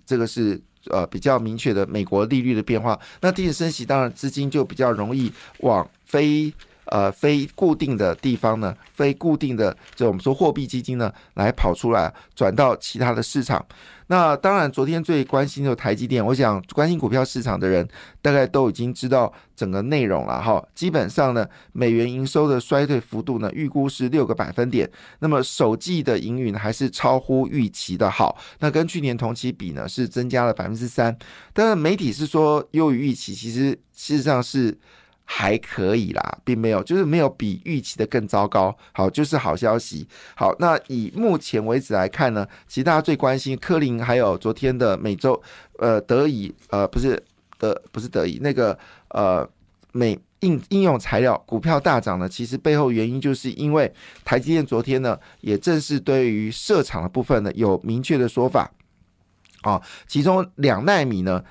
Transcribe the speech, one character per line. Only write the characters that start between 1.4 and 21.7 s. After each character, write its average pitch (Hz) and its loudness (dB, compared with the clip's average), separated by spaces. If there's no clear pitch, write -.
确 117 0
的 98 0
美 98 -4
国 98 2
利 127 0
率 120 0
的 107 -2
变 110 -2
化。 113 0
那 185 0
停 190 -2
止 156 0
升 165 -2
息， 127 -8
当 135 0
然 123 0
资 - -6
金 139 -4
就 139 0
比 - -8
较 123 2
容 104 -4
易 123 -2
往 107 2
非， 151 2
呃， 98 2
非 147 0
固 170 4
定 135 -2
的 95 0
地 127 -2
方 110 0
呢， 98 -4
非 139 2
固 156 0
定 131 -4
的， 107 0
就 123 2
我 104 4
们 95 -2
说 135 2
货 151 2
币 143 -4
基 123 -6
金 127 -6
呢， 110 -2
来 104 2
跑 98 0
出 117 -2
来， 92 2
转 - 2
到 127 4
其 - -10
他 120 2
的 113 -2
市 131 -4
场。 120 -2
那 170 4
当 196 2
然 147 2
昨 135 0
天 165 0
最 151 2
关 139 0
心 139 -6
的 127 0
台 110 -2
积 113 -4
电， 117 2
我 127 2
想 113 2
关 151 2
心 175 0
股 135 0
票 127 2
市 127 -4
场 98 -2
的 92 0
人 90 2
大 147 2
概 135 4
都 135 2
已 - 0
经 120 -4
知 127 -6
道 123 2
整 98 -4
个 98 -2
内 139 0
容 87 0
了 62 -4
哈。 104 0
基 180 -4
本 135 0
上 135 0
呢， 113 0